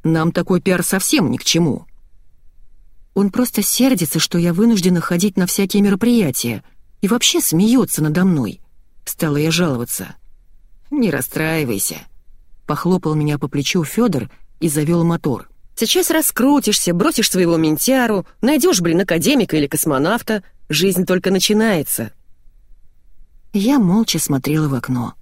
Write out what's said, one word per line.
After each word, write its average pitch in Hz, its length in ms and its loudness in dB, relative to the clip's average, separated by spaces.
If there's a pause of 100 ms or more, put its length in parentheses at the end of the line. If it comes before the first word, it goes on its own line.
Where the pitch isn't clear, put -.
Нам 160 280 2
такой 180 300 0
пиар 180 200 2
совсем 196 480 0
ни 127 60 -2
к - 80 -10
чему". 160 420 0 (1300)
"Он 196 140 2
просто 226 320 0
сердится, 226 560 0
что - 180 -2
я 170 160 2
вынуждена 185 480 2
ходить 180 380 -2
на 180 80 2
всякие 202 360 0
мероприятия, 196 800 0 (380)
и 190 80 -2
вообще 247 320 0
смеется 208 640 2
надо 156 240 2
мной", — 139 340 0 (460)
стала 147 320 -4
я 160 120 0
жаловаться. 139 680 -4 (760)
"Не 254 200 0
расстраивайся", — 139 840 -2 (680)
похлопал 160 480 -2
меня 147 240 0
по 147 100 -6
плечу 143 360 -2
Федор 156 460 -2 (300)
и - 80 -2
завел 156 340 0
мотор. 165 460 -2 (280)
"Сейчас 349 340 0
раскрутишься, 277 840 2
бросишь 220 380 0
своего 170 260 2
ментяру, 196 680 0 (160)
найдешь, 269 400 2
блин, 170 180 2
академика 180 560 0
или 147 100 0
космонавта. 170 760 -2 (240)
Жизнь 180 380 0
только 185 240 0
начинается". 196 840 0 (1400)
Я 233 240 2
молча 196 400 2
смотрела 151 500 -2
в 139 60 -2
окно. 123 480 -4